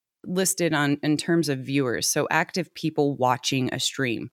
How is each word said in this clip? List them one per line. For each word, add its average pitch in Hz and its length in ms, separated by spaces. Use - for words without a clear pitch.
listed 180 500
on 143 280
in 151 140
terms 170 320
of 131 120
viewers, 127 460
so - 240
active 170 440
people 143 420
watching 127 560
a 127 80
stream. 127 520